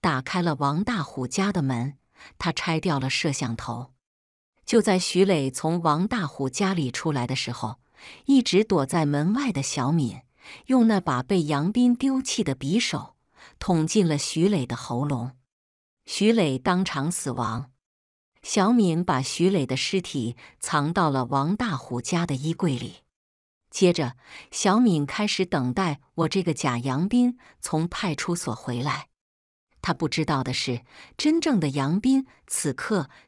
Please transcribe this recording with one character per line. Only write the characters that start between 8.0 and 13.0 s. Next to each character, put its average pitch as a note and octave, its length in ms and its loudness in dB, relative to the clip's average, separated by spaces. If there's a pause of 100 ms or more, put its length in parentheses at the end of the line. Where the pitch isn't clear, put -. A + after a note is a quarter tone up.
一 C4+ 140 6
直 G#3 220 4
躲 E3 240 2
在 E3 180 0
门 D3 300 2
外 C4+ 160 0
的 C#3 140 -4
小 C3+ 260 -2
敏 D3+ 300 0 (460)
用 B3+ 200 4
那 G#3 140 4
把 B2+ 240 -2
被 F#3 180 2
杨 D3+ 300 0
斌 B3 200 4
丢 C4 300 0
弃 A3+ 220 -4
的 C#3+ 100 -2
匕 C#3 240 -2
首 - 380 -4 (420)